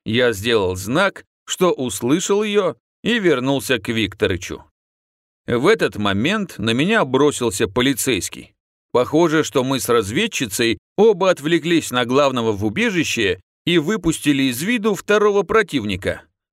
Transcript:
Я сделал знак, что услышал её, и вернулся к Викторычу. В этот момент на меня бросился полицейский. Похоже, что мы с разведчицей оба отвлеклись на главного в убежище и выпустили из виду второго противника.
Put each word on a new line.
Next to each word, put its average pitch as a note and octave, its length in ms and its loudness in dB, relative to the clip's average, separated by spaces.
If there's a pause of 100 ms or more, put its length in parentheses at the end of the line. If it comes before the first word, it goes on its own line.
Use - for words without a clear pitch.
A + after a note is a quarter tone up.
Я A#2+ 280 2
сделал G2+ 420 0
знак, B2 500 -2 (200)
что - 260 0
услышал D#3+ 720 -2
её, G3+ 320 0 (280)
и A#3 160 0
вернулся C3+ 600 0
к A2+ 100 -8
Викторычу. F#2+ 760 -2 (840)
В A#2+ 200 0
этот F3+ 300 0
момент A2+ 600 -2
на A2+ 140 -2
меня E3 340 0
бросился C3 640 0
полицейский. B2 880 -2 (360)
Похоже, D3+ 520 2
что C#3 200 0
мы C3 160 -2
с - 100 -4
разведчицей A#2 880 0 (180)
оба F#3+ 320 4
отвлеклись E3 640 0
на B2 140 0
главного B2+ 460 2
в G#2 140 -2
убежище A#2+ 760 0 (240)
и F3 120 2
выпустили D3+ 640 0
из B2+ 180 -2
виду G#3+ 340 0
второго G#3 480 2
противника. G#2 800 -2 (300)